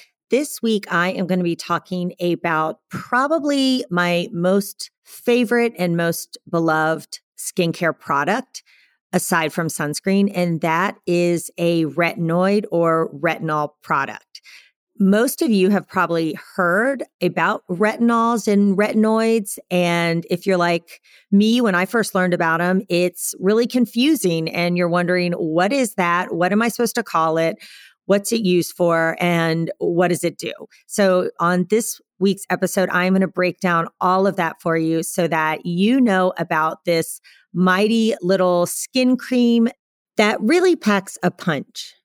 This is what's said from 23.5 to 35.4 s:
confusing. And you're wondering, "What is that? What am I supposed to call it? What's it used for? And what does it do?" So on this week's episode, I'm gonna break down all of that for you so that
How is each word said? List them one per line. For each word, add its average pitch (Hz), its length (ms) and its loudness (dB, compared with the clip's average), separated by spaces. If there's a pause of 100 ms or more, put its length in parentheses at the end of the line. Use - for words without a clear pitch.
confusing. 233 840 0
And 175 280 -2
you're 175 100 2
wondering, 175 460 0
"What 175 400 0
is 262 220 0
that? 175 380 0
What 175 200 0
am 214 80 2
I 233 80 0
supposed 226 260 -2
to 233 80 -2
call 160 340 0
it? 165 200 0 (480)
What's 202 260 0
it 226 140 -2
used 175 260 2
for? 165 480 0
And 165 500 0 (100)
what 175 280 0
does 170 160 -2
it 165 140 -4
do?" - 160 -10 (340)
So 185 420 0 (120)
on 180 280 2
this 226 300 -2 (200)
week's 190 300 0
episode, 180 400 -2
I'm 180 220 0
gonna 190 160 2
break 180 320 -2
down 170 300 0 (100)
all 185 260 2
of 190 120 0
that 165 240 -4
for 165 160 0
you 160 260 0
so 170 240 -2
that 156 380 -2